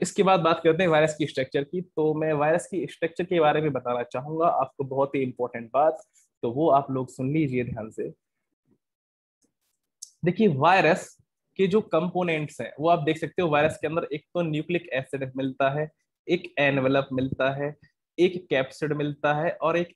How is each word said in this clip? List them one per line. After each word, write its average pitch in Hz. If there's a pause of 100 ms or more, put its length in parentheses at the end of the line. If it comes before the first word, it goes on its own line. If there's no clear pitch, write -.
इसके 185
बाद 190
बात 165
करते 160
हैं 180
virus 156
की 147
structure 139
की। 180
तो 156
मैं 156
virus 151
की 170
structure -
के 180
बारे 151
में 151
बताना 123
चाहूंगा 156
आपको, 135
बहुत 135
ही 139
important 123
बात, 151 (400)
तो 123
वो 151
आप 139
लोग 131
सुन 131
लीजिए 131
ध्यान 110
से। 104 (2250)
देखिए 180
virus 180 (500)
के 190
जो 208
components 175
हैं 117
वो 151
आप 170
देख 156
सकते 160
हो, 175
virus 147
के -
अंदर 160
एक 151 (100)
तो 175
nucleic 160
acid 135
मिलता 135
है, 151 (360)
एक 175
envelope 135
मिलता 131
है, 143 (440)
एक 180
capsid 143
मिलता 147
है 156
और 165
एक 170